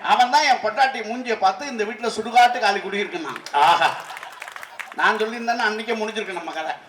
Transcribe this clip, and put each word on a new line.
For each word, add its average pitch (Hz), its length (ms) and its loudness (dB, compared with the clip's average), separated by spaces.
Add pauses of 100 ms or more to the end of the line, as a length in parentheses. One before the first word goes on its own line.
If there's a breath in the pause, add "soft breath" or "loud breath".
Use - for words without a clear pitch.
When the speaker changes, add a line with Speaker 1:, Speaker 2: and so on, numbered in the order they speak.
Speaker 1:
அவன் 247 260 4
தான் 294 140 4
என் 269 160 4
பொட்டாட்டி 262 460 0
மூஞ்சிய 233 320 -4
பார்த்து 196 300 0
இந்த 233 160 -4
வீட்டுல 226 280 -4
சுடுகாட்டு 240 480 4
காலி 202 200 2
குடி 190 220 -4
இருக்குன்னா. 175 340 -6 (160)
Speaker 2:
ஆஹா. 160 440 4 (960)
Speaker 1:
நான் 196 240 2
சொல்லியிருந்தேன்னா 233 520 -2
அன்னைக்கே 220 240 -4
முடிஞ்சிருக்கு 214 400 -6
நம்ம 165 180 -8
கதை. 156 220 -6 (160)